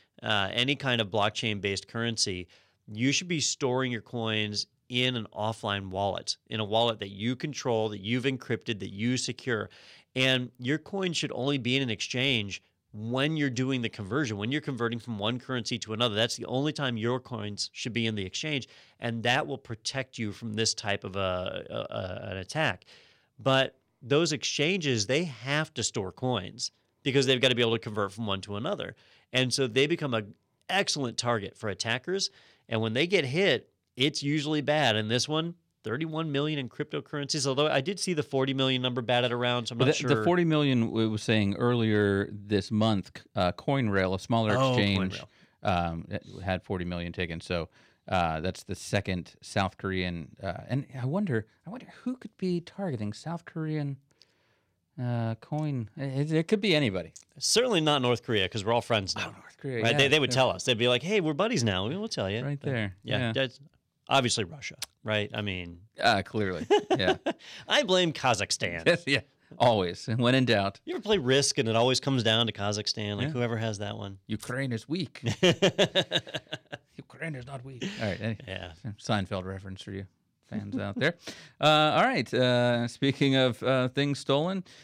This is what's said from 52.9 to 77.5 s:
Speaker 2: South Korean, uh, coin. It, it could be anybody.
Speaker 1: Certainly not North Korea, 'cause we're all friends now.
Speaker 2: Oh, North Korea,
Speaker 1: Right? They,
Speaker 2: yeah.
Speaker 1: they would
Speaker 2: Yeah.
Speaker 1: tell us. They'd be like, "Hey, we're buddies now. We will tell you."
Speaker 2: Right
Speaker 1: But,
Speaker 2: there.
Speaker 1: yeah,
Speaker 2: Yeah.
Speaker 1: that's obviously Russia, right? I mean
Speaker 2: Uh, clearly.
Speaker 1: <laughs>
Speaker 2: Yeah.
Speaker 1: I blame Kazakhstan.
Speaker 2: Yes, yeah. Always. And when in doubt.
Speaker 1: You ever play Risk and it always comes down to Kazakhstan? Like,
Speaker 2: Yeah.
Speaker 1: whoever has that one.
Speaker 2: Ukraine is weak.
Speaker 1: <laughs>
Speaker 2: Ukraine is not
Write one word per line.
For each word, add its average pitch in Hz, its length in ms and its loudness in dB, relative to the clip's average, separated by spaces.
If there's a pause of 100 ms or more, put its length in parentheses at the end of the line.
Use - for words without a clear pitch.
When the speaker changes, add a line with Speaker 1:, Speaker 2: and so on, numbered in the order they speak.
Speaker 2:
South 165 320 -10
Korean, 151 520 -4 (1040)
uh, 117 360 -2
coin. 147 600 -4
It, 139 360 -2
it 160 160 2
could 214 120 2
be 196 140 4
anybody. 95 380 0 (260)
Speaker 1:
Certainly 220 440 4
not 147 200 4
North 123 220 2
Korea, 101 240 2
'cause 101 160 -4
we're 110 80 2
all 120 80 4
friends 104 360 0
now. - 120 -6
Speaker 2:
Oh, - 120 -16
North - 180 -20
Korea, 127 260 -4
Speaker 1:
Right? 120 120 4
They, 139 80 6
Speaker 2:
yeah. 139 40 4
Speaker 1:
they 151 120 6
would 127 100 2
Speaker 2:
Yeah. 123 40 0
Speaker 1:
tell 131 160 6
us. 90 140 -4
They'd 123 140 2
be 120 100 4
like, 123 140 4
"Hey, 196 180 2
we're 156 120 0
buddies 190 320 0
now. 95 240 2
We 156 80 -4
will 214 120 -6
tell 110 220 -2
you." 110 140 -2
Speaker 2:
Right 143 160 -4
Speaker 1:
But, 147 100 -4
Speaker 2:
there. 107 340 -2
Speaker 1:
yeah, 110 140 -2
Speaker 2:
Yeah. 117 140 0
Speaker 1:
that's 127 280 -2 (480)
obviously 123 360 2
Russia, 80 320 -12 (280)
right? 107 280 0
I 113 100 -4
mean 90 360 -6 (220)
Speaker 2:
Uh, 104 220 4
clearly. 95 440 -2 (140)
Speaker 1:
<laughs> - 180 -2
Speaker 2:
Yeah. - 180 2 (520)
Speaker 1:
I 285 160 2
blame 180 280 4
Kazakhstan. 98 720 0
Speaker 2:
Yes, 170 220 2
yeah. 131 140 2 (380)
Always. 101 500 4
And 117 100 0
when 123 160 6
in 131 100 6
doubt. 101 400 2
Speaker 1:
You 339 100 -6
ever 269 80 -6
play 208 160 2
Risk 135 400 4
and 117 100 2
it 110 80 2
always 123 240 4
comes 135 220 2
down 113 240 4
to 107 60 -2
Kazakhstan? 104 640 -2
Like, 101 120 -2
Speaker 2:
Yeah. 160 40 -6
Speaker 1:
whoever 120 260 -2
has 110 200 -2
that 104 180 -6
one. 101 300 -10
Speaker 2:
Ukraine 123 460 -4
is 110 160 -6
weak. 160 340 -6
Speaker 1:
<laughs> - 1700 0
Speaker 2:
Ukraine 147 380 -10
is 123 120 -12
not 135 180 -12